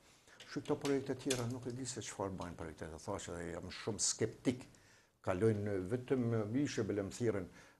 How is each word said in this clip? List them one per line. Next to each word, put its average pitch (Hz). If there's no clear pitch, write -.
Kështu -
këto 147
projekte 139
tjera 123
nuk 123
e 123
di 127
se 120
çfarë 95
bajnë 85
projekte. 80
Të 80
thash 98
edhe 85
jam 90
shumë 104
skeptik. -
Kalojnë 101
në 95
vetëm, 117
ishe 131
bele 104
më 95
thirrën, 101